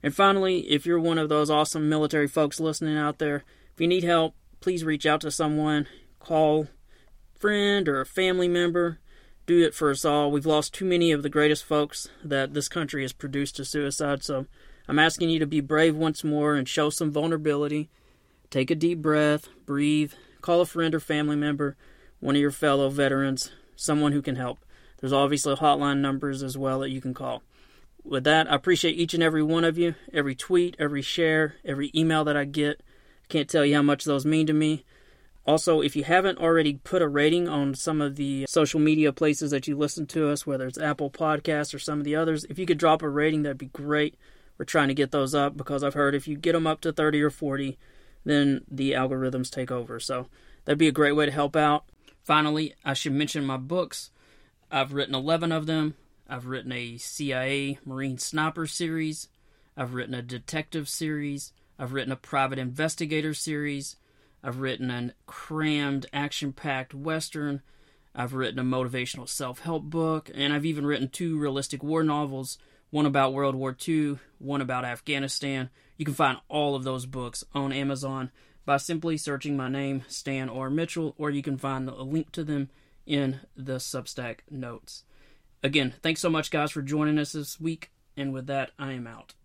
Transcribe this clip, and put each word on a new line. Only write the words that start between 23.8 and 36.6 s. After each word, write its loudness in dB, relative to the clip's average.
who 0
can -4
help. -6
There's -2
obviously 2
hotline 4
numbers 0
as -6
well 0
that -4
you -6
can -4
call. -6
With -2
that, 6
I 4
appreciate 2
each 0
and 4
every 4
one 2
of 2
you, 2
every 0
tweet, 2
every -2
share, 2
every -4
email 4
that 0
I 0
get. -2
I -20
can't 0
tell 4
you 6
how 6
much 2
those 0
mean 4
to 2
me. 2
Also, 4
if 0
you -2
haven't 2
already 4